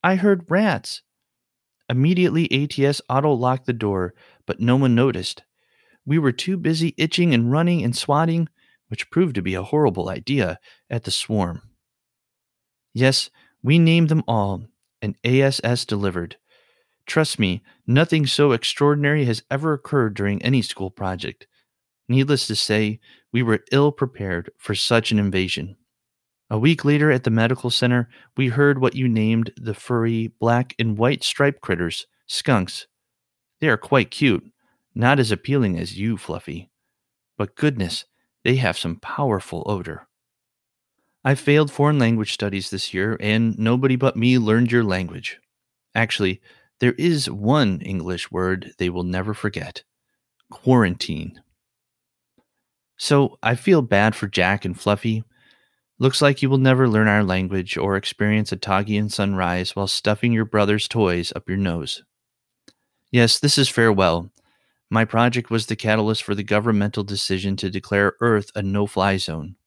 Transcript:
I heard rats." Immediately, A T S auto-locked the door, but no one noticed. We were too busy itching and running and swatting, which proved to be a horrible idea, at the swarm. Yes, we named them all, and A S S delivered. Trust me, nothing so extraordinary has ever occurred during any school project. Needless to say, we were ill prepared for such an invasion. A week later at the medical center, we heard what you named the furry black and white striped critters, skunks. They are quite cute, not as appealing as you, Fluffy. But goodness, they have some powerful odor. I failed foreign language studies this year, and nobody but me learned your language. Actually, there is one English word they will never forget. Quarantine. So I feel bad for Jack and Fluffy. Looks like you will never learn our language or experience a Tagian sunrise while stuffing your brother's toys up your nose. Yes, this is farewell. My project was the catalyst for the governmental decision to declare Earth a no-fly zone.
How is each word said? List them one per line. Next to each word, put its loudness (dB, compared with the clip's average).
I 2
heard 2
rats." 0
Immediately, 2
A 0
T 0
S 0
auto-locked 0
the -2
door, -2
but -6
no 4
one 4
noticed. -2
We 0
were 2
too -6
busy -2
itching 0
and 2
running 0
and -2
swatting, 0
which -10
proved 0
to -2
be -4
a -4
horrible 0
idea, -2
at -6
the -6
swarm. -2
Yes, 0
we 4
named 4
them 2
all, -2
and -6
A 4
S 2
S -2
delivered. -4
Trust 0
me, 0
nothing 4
so 2
extraordinary 0
has -2
ever -2
occurred -2
during -2
any 2
school -8
project. -10
Needless 2
to -4
say, 0
we 0
were 0
ill 4
prepared -6
for -6
such 0
an 2
invasion. -2
A -2
week 2
later 4
at 2
the 0
medical 0
center, 0
we 0
heard 2
what 0
you -2
named 0
the -8
furry -2
black 0
and -2
white 0
striped 0
critters, -4
skunks. -2
They 0
are 2
quite 0
cute, 0
not 2
as 0
appealing 0
as -10
you, -4
Fluffy. -12
But -6
goodness, -4
they 2
have 0
some -8
powerful -4
odor. -8
I 2
failed 2
foreign 2
language 2
studies -4
this -8
year, -2
and 0
nobody 2
but 0
me 4
learned 2
your 4
language. -6
Actually, -2
there 2
is 0
one 0
English -8
word -4
they -2
will -6
never -4
forget. -8
Quarantine. 0
So 2
I 2
feel 4
bad 2
for -6
Jack 0
and -6
Fluffy. -2
Looks 2
like 2
you 2
will 4
never 4
learn 4
our 4
language -2
or 0
experience -2
a -6
Tagian -2
sunrise -2
while -4
stuffing 0
your 0
brother's 0
toys 0
up -12
your -4
nose. -4
Yes, 4
this 0
is 2
farewell. 2
My 2
project 0
was -2
the -4
catalyst 0
for -4
the -6
governmental 0
decision -4
to -6
declare 0
Earth 0
a -6
no-fly 0
zone. -8